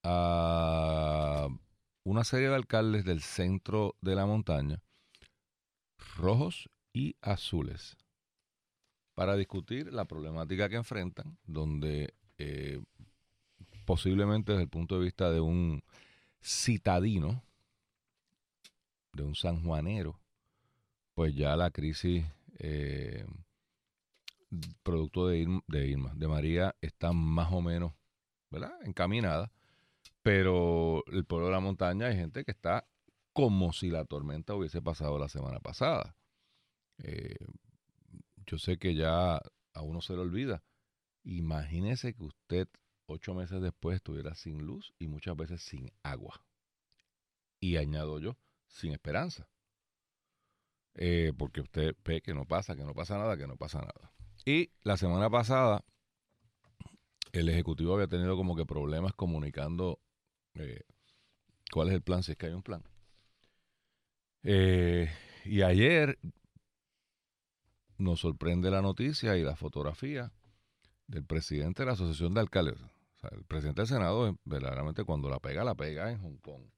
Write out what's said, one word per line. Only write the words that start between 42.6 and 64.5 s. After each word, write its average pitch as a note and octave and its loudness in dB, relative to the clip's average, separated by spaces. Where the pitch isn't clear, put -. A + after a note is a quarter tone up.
ocho F2+ -10
meses F2+ -6
después F2+ -2
estuviera D2 -8
sin D2+ -10
luz - -12
y E2 -8
muchas D2+ -6
veces E2+ -8
sin B1+ -12
agua. C2+ -12
Y F2 0
añado D2+ -2
yo, G#2+ -8
sin - -8
esperanza. D2+ -6
Eh, E2+ 2
porque C#2+ -6
usted D#2 -2
ve E2 -2
que - -8
no C#2 -4
pasa, E2+ -2
que C#2+ -10
no C#2+ -8
pasa G2+ -4
nada, G#2 0
que C#2 -8
no B1+ -12
pasa C#2+ -6
nada. - -14
Y D#3+ 0
la G2+ 2
semana F#2 2
pasada, A#2 4
el E2 2
Ejecutivo E2 2
había G2+ 4
tenido F2+ 0
como F#2 0
que E2 0
problemas D2+ -2
comunicando, D#2+ -4
eh, C#2 -10
cuál D#2+ 4
es F#2+ 4
el E2+ 0
plan, F#2 0
si D#2 -4
es - -6
que E2+ -6
hay E2 -4
un F#2 -8
plan. E2+ -10
Eh, F2+ 6